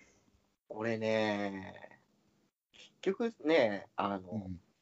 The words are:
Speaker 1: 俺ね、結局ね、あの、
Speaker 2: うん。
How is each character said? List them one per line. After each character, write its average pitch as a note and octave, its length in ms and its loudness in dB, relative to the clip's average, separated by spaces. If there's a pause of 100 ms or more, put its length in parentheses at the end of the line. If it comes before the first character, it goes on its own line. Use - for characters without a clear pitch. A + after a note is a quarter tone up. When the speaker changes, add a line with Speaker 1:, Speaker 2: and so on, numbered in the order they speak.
(680)
Speaker 1:
俺 A2 300 -4
ね、 G#2 760 0 (1000)
結 - 180 -20 (260)
局 A#3 160 0 (120)
ね、 B2 500 4
あ G2+ 240 -2
の、 F#2 100 -12
Speaker 2:
う A2 60 -6 (140)
ん。 F2 100 -8 (220)